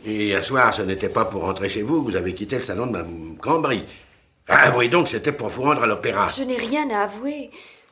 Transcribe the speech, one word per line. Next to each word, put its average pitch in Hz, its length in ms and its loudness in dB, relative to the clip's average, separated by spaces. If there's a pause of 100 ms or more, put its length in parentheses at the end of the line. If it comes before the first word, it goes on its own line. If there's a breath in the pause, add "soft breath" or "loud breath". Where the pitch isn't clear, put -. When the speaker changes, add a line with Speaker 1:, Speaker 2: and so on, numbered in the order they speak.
Speaker 1:
Et 107 220 0
hier 98 160 2
soir, 127 300 4
ce 110 100 -2
n'était 95 260 -2
pas 113 160 2
pour 104 160 -6
rentrer 92 260 -2
chez 104 140 -2
vous 147 200 0
que 120 100 -4
vous 92 40 -4
avez 90 180 -2
quitté 104 220 -6
le 120 80 -4
salon 107 240 -4
de 127 40 -4
madame 82 500 -8
Cambry. 139 420 0 (640 loud breath)
Avouez 131 400 6
donc, 160 220 4
c'était 131 240 -2
pour 113 160 -6
vous 120 140 -6
rendre 139 200 2
à 117 40 2
l'opéra. 104 420 0
Speaker 2:
Je 269 140 -4
n'ai 254 140 -4
rien 262 340 -2
à 208 120 0
avouer. 247 480 -6 (400 loud breath)